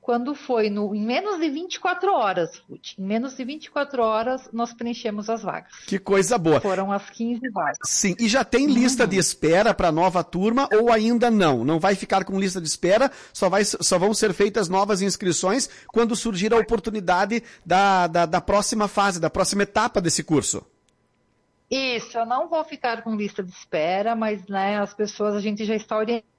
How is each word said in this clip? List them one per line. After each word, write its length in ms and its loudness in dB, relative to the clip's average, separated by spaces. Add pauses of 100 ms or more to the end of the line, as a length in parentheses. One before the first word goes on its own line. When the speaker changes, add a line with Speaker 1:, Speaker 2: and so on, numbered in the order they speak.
Speaker 1:
quando 340 -2
foi 360 -2
no, 240 -4
em 100 -2
menos 340 -2
de 120 -2
vinte 240 -8
e 60 -12
quatro 320 0
horas, 440 0 (120)
Ruth, 300 -18
em 40 -8
menos 340 -4
de 80 -8
vinte 220 -12
e 40 -20
quatro 320 -2
horas, 500 -2
nós 200 -4
preenchemos 560 -6
as 140 -4
vagas. 300 -8 (140)
Speaker 2:
Que 140 -4
coisa 380 2
boa. 220 4
Speaker 1:
Foram 300 -2
as 200 -4
quinze 400 -6
vagas. 340 -4
Speaker 2:
Sim, 340 0
e 80 0
já 160 2
tem 240 2
lista 380 4
Speaker 1:
Uhum. 60 0
Speaker 2:
de 80 2
espera 560 2
pra 180 2
nova 320 2
turma 480 0
ou 180 4
ainda 400 4
não? 340 4
Não 140 2
vai 160 2
ficar 300 -2
com 160 -4
lista 200 -2
de 60 -6
espera, 460 2 (200)
só 160 0
vai, 160 2
só 340 0
vão 160 2
ser 180 0
feitas 380 0
novas 320 0
inscrições 680 0 (200)
quando 280 2
surgir 360 -2
a 60 6
oportunidade 840 0 (220)
da, 440 4
da, 180 2
da 140 0
próxima 480 0
fase, 320 0
da 100 0
próxima 340 0
etapa 360 0
desse 240 -2
curso. 400 0 (1080)
Speaker 1:
Isso, 480 -4
eu 80 -2
não 220 -2
vou 160 -2
ficar 380 -6
com 120 -6
lista 300 -6
de 80 -16
espera, 640 -2
mas, 320 -4
né, 300 -2
as 160 -4
pessoas, 420 -2
a 40 -2
gente 240 -4
já 120 0
está 200 -4
orientando 280 -2 (140)